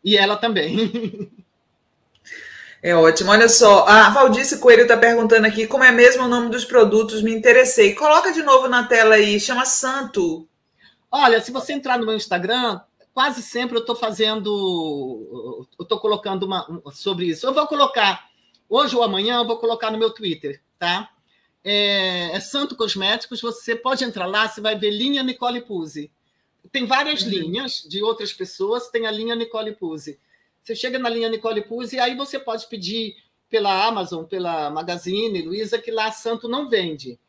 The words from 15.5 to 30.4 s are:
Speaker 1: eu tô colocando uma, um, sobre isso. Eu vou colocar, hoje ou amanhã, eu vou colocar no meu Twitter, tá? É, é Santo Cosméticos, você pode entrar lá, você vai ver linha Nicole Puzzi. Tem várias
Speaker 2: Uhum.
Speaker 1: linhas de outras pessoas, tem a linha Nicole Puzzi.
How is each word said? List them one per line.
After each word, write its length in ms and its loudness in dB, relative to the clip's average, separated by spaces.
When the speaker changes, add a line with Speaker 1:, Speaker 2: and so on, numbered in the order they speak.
Speaker 1:
eu 60 -12
tô 160 -4
colocando 440 -4
uma, 240 -8
um, 220 -16
sobre 360 -6
isso. 200 -4
Eu 80 -2
vou 140 0
colocar, 600 0
hoje 280 0
ou 80 0
amanhã, 320 -2
eu 100 -2
vou 120 -6
colocar 340 -4
no 60 -8
meu 120 -2
Twitter, 500 -10
tá? 320 -6
É, 680 -2
é 80 -6
Santo 340 -8
Cosméticos, 680 -6
você 360 -8
pode 260 -4
entrar 240 -8
lá, 220 -2
você 120 -14
vai 160 -4
ver 140 -4
linha 320 -4
Nicole 380 -6
Puzzi. 500 -12
Tem 120 -4
várias 380 -2
Speaker 2:
Uhum. 60 -6
Speaker 1:
linhas 600 -8
de 140 -8
outras 300 -6
pessoas, 560 -8
tem 180 -6
a 60 -6
linha 240 -8
Nicole 400 -8
Puzzi. 420 -12